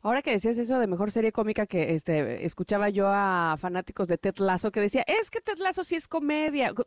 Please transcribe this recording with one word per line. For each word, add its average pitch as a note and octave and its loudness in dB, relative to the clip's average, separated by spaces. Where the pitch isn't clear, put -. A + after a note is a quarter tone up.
Ahora B3 0
que D4+ -2
decías A3+ 2
eso A#3+ 0
de A#3+ 4
mejor G3 0
serie A3 2
cómica, G#3+ 0
que, E3 0
este, D3+ 0
escuchaba G3+ 0
yo G3 2
a F#3 2
fanáticos F3+ -4
de E3+ 2
Ted - -2
Lasso F#3+ 2
que - -4
decía, G3+ 2
"Es G#4+ 0
que A4+ -6
Ted G4+ -6
Lasso F#4 -2
sí F4 -2
es D#4+ -6
comedia". D4 0